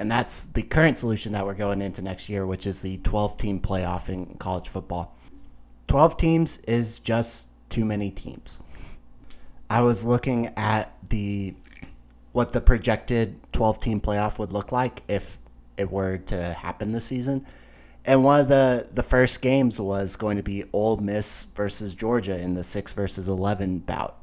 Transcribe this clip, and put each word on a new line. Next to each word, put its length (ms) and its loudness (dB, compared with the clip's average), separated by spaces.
and 100 -4
that's 340 0
the 180 -2
current 340 4
solution 380 -2
that 120 -2
we're 80 -4
going 280 -2
into 200 -6
next 260 -8
year, 180 -2
which 200 -4
is 160 -2
the 160 -6
twelve 400 0
team 220 -2
playoff 480 -2
in 300 -8
college 300 -6
football. 480 -8
Twelve 300 6
teams 500 2
is 320 0
just 500 -2
too 160 0
many 260 -2
teams. 500 -14
I 120 6
was 220 4
looking 520 0
at 400 0
the, 460 -2
what 200 2
the 80 2
projected 800 4
twelve 280 2
team 200 0
playoff 380 0
would 140 -6
look 200 -4
like 360 -2
if 300 -4
it 140 -4
were 280 -2
to 360 -4
happen 380 -6
this 120 -4
season, 420 -4
and 160 6
one 160 8
of 80 6
the, 480 4
the 80 0
first 400 4
games 380 4
was 340 -2
going 220 -2
to 60 -2
be 300 -4
Ole 260 4
Miss 440 -2
versus 360 -4
Georgia 480 -2
in 140 -2
the 80 -4
six 320 -6
versus 340 -4
eleven 520 -2
bout. 420 -6